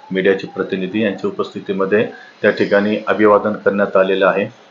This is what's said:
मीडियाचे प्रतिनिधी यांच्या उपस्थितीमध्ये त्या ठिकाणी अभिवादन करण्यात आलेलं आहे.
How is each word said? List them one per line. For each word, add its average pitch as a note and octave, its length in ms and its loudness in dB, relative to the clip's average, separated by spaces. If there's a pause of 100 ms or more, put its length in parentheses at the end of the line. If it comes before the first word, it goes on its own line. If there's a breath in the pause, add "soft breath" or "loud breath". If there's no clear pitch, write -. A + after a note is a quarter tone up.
(100)
मीडियाचे F#2+ 360 0
प्रतिनिधी F#2+ 560 -4
यांच्या G2+ 260 -2
उपस्थितीमध्ये G2 800 -2 (340 loud breath)
त्या G#2+ 80 4
ठिकाणी G2+ 460 0 (100)
अभिवादन G#2 460 4
करण्यात G2+ 440 0
आलेलं F#2+ 300 2
आहे. F#2+ 180 2 (260)